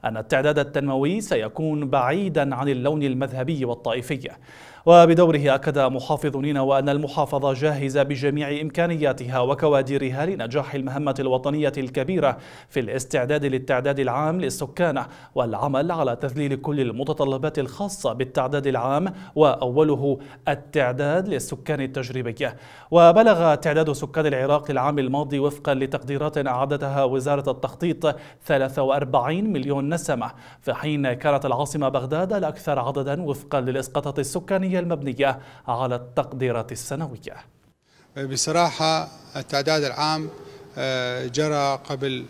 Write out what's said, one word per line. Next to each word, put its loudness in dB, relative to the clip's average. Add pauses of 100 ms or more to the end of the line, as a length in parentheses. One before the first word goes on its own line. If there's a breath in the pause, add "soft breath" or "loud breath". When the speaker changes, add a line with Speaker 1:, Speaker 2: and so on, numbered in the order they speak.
Speaker 1:
أن -2
التعداد 2
التنموي 0
سيكون -2
بعيدًا 0
عن -2
اللون 0
المذهبي -2
والطائفي. -4 (560 loud breath)
وبدوره 8
أكد -2
محافظ -2
نينوى 0
أن 0
المحافظة -2
جاهزة 0
بجميع -2
إمكانياتها -2
وكوادرها 2
لنجاح -4
المهمة -2
الوطنية 0
الكبيرة 0 (300 loud breath)
في -2
الاستعداد -2
للتعداد 0
العام 0
للسكان، -2 (300 loud breath)
والعمل 0
على 0
تذليل -4
كل -4
المتطلبات -2
الخاصة -4
بالتعداد -2
العام، 0 (220 loud breath)
وأوله 2 (300 loud breath)
التعداد 0
للسكان -4
التجريبي. -4 (420 loud breath)
وبلغ 8
تعداد 2
سكان -2
العراق 2
العام 0
الماضي، -2
وفقًا 0
لتقديرات -2
أعدتها 0
وزارة 0
التخطيط، -2 (300 loud breath)
ثلاثة 0
وأربعين 0
مليون -2
نسمة، -4 (320 loud breath)
في -2
حين -2
كانت 0
العاصمة 0
بغداد -2
الأكثر -2
عددًا -4
وفقًا -4
للإسقاطات -4
السكانية -2
المبنية 0 (300 loud breath)
على -2
التقديرات -4
السنوية. -10 (800 soft breath)
Speaker 2:
بصراحة 0 (280)
التعداد 0
العام، -2 (500 loud breath)
آه، -4
جرى 0
قبل -4